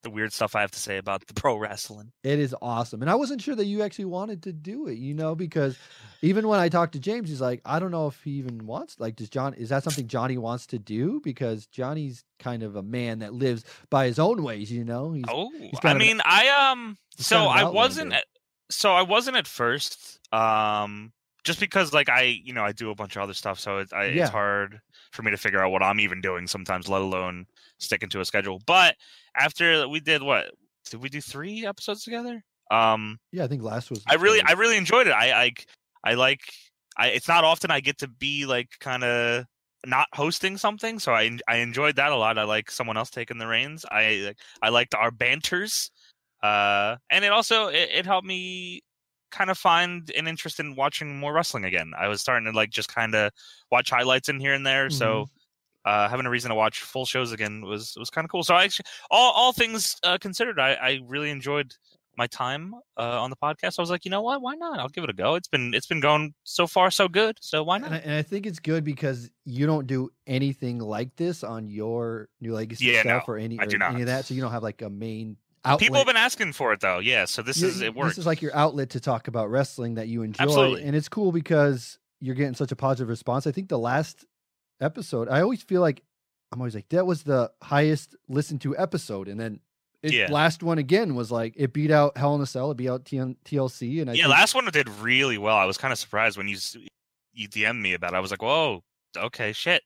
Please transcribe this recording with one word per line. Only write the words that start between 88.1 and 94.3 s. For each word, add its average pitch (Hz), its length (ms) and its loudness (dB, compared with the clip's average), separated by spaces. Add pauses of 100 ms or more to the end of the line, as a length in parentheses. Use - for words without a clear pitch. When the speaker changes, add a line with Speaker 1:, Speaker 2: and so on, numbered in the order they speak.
Speaker 2:
listened 143 340 -2
to 139 160 -2
episode," 110 500 -4
and 101 120 -8
then 113 200 -6 (420)
it, 156 120 0
Speaker 1:
Yeah. 107 140 4
Speaker 2:
last 160 340 2
one 165 160 0
again 160 360 2
was, 117 180 -4
like, 113 240 -2
it 135 160 0
beat 151 180 0
out 147 280 6
Hell 143 180 2
in 147 60 0
a 135 40 -2
Cell, 131 240 -4
it 135 60 -6
beat 123 140 -4
out 127 160 -4
T 139 120 -6
N, 131 260 -4
T - 120 -4
L 135 120 2
C, 127 320 -6
and 147 100 -4
I 117 40 -4
Speaker 1:
Yeah, 165 100 4
Speaker 2:
think 147 60 6